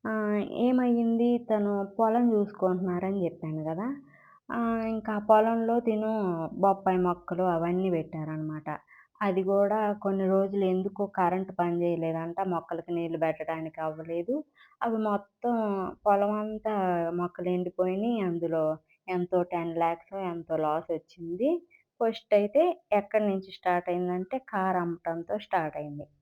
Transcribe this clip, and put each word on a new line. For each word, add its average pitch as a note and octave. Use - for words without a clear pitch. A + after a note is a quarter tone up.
ఆహ్, G#3+
ఏమయ్యింది A#3+
తను G#3
పొలం A3+
చూసుకుంటున్నారని F#3+
చెప్పాను D#3+
కదా! E3
ఆహ్, A3+
ఇంకా A3
ఆ G#3
పొలంలో A3+
తిను A3
బొప్పాయి F#3+
మొక్కలు F3+
అవన్నీ F3
పెట్టారనమాట. D#3
అది G3
కూడా G3+
కొన్ని G3
రోజులు G3
ఎందుకో F#3+
కరెంట్ F#3
పని F3
చేయలేదంట. E3
మొక్కలకి E3+
నీళ్లు E3
పెట్టడానికి D#3+
అవ్వలేదు. E3
అవి A3+
మొత్తం G#3+
పొలం G3+
అంతా G#3+
మొక్కలు F3
ఎండిపోయినాయి. F#3
అందులో E3
ఎంతో F3+
టెన్ E3+
లాఖ్స్ E3
ఎంతో E3
లాస్ D#3
వచ్చింది. E3+
ఫస్ట్ A3+
అయితే G#3
ఎక్కడి G#3
నుంచి F#3+
స్టార్ట్ F3+
అయిందంటే F3+
కారు F#3+
అమ్మటంతో E3+
స్టార్ట్ D#3+
అయింది. D3